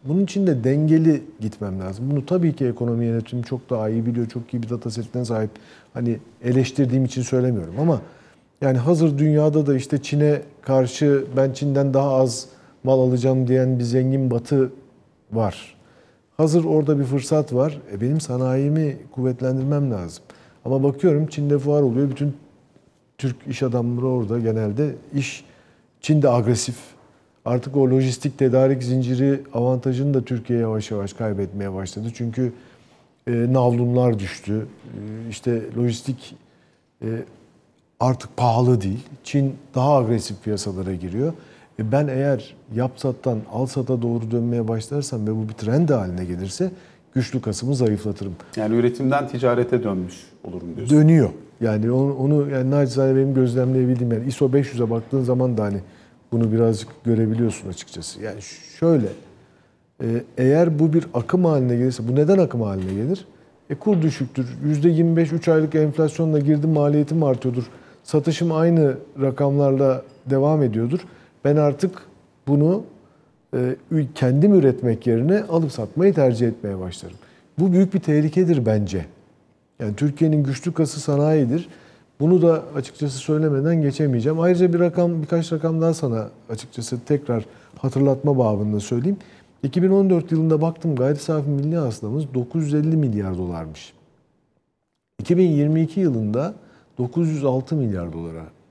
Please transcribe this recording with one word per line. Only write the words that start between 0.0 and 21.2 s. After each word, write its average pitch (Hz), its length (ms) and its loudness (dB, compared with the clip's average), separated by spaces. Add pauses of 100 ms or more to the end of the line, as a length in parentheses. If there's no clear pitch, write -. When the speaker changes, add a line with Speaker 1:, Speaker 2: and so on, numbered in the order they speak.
Speaker 1:
Bunun 165 200 0
için 196 240 0
de 127 160 0
dengeli 156 600 4 (160)
gitmem 101 400 -6
lazım. 101 320 -6
Bunu 143 140 -2
tabii 170 300 0
ki 135 100 -2
ekonomi 120 400 -2
yönetimi 117 380 -4
çok 127 260 -8
daha 110 200 -2
iyi 113 160 -2
biliyor, 117 220 -2
çok 117 260 -10
iyi 117 100 -4
bir 110 60 -10
data 120 220 -6
setine 120 340 -6
sahip. 110 240 -2 (440)
Hani 120 260 -2 (240)
eleştirdiğim 127 640 2
için 127 160 -4
söylemiyorum 120 580 -2
ama 151 220 2 (600)
yani 131 160 2
hazır 151 400 2
dünyada 151 480 4
da 139 100 2
işte 131 260 -2
Çin'e 147 400 2 (200)
karşı 135 640 2 (120)
ben 135 160 2
Çin'den 139 400 0
daha 135 220 2
az 127 320 0 (360)
mal 131 160 4
alacağım 127 480 2
diyen 127 320 2
bir 120 40 -2
zengin 131 480 0
batı 131 400 0 (600)
var. 107 460 -4 (600)
Hazır 160 280 2
orada 151 340 2
bir 139 40 0
fırsat 139 500 0
var. 143 280 0 (120)
E, 98 80 -8
benim 147 200 0
sanayimi 135 760 -2 (140)
kuvvetlendirmem 131 800 -2
lazım. 87 320 -8 (420)
Ama 131 180 0
bakıyorum 151 440 2